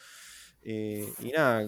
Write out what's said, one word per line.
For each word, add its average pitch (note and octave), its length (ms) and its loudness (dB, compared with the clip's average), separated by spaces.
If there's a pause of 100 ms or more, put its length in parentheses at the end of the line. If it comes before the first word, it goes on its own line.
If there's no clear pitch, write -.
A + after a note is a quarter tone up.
(600)
Eh, G#2+ 460 -4 (120)
y A2+ 120 -6
nada, B2+ 360 4